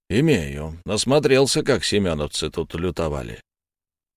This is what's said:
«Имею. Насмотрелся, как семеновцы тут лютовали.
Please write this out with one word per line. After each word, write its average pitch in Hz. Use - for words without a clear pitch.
«Имею. 82
Насмотрелся, 135
как 123
семеновцы 78
тут -
лютовали. 73